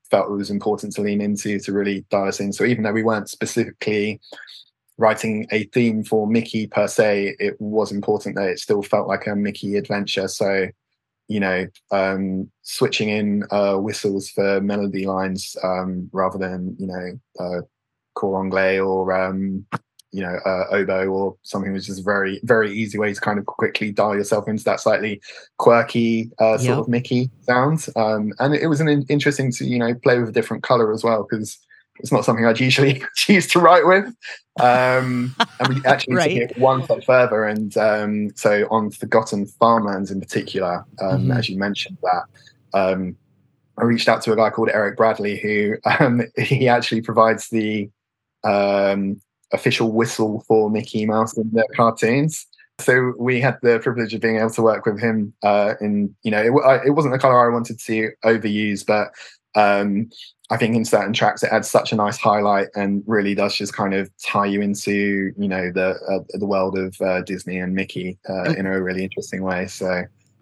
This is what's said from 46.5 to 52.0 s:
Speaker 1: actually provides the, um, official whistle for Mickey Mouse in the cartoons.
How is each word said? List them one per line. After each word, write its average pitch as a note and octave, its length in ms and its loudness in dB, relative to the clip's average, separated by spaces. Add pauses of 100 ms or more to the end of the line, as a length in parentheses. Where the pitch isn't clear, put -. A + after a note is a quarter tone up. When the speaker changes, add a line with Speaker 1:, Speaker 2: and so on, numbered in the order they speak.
Speaker 1:
actually A#2+ 340 2
provides A2+ 480 2
the, G#2+ 400 -2 (540)
um, G2+ 800 2 (320)
official A#2 380 0
whistle A2 560 0
for A2 220 4
Mickey G#2+ 360 -2
Mouse A2 320 0
in A2 140 -2
the A2 240 2
cartoons. A#2+ 720 0 (340)